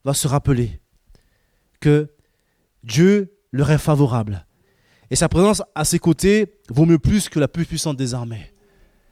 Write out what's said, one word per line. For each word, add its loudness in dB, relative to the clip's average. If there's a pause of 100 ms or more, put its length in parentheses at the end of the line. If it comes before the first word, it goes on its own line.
va -2
se -4
rappeler -2 (1000)
que 0 (720)
Dieu 2 (160)
leur 0
est 2
favorable. -2 (680)
Et -4
sa 0
présence 2 (120)
à -4
ses 0
côtés 0 (100)
vaut 2
mieux 4
plus 0
que -4
la 2
plus -4
puissante -6
des -4
armées. -10 (580)